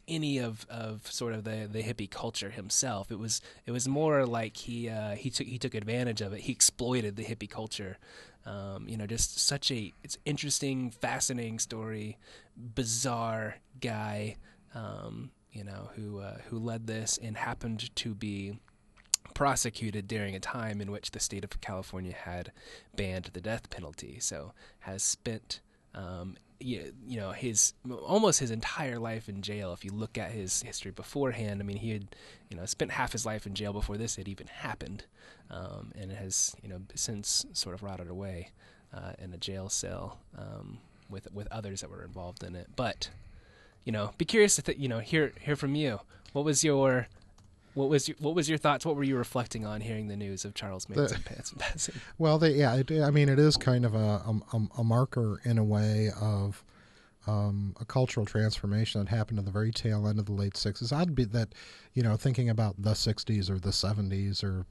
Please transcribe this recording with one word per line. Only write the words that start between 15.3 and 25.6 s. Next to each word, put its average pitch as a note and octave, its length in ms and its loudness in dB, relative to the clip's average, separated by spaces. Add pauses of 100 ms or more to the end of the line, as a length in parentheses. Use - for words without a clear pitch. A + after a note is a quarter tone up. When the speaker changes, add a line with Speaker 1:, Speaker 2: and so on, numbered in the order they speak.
Speaker 1:
you G#2 120 -12
know, G2 320 -10
who, G#2 240 -8
uh, G2+ 180 -10 (120)
who A#2 80 -6
led A2+ 300 -4
this A2 340 -2
and G#2+ 160 -6
happened A#2 580 -4
to A2 200 -4
be G2+ 440 -6 (760)
prosecuted A2 720 0
during G#2 280 -2
a F#2 40 -8
time A2 420 -4
in G2+ 100 -6
which - 200 -8
the G2+ 80 -8
state G2 240 -4
of - 180 -6
California F#2 520 -6
had F2 380 -8 (440)
banned F#2 380 -4
the F2+ 80 -10
death A2 280 -4
penalty. D2 500 -12
So D#2 340 -6 (260)
has G2 240 -6
spent, - 580 -4 (320)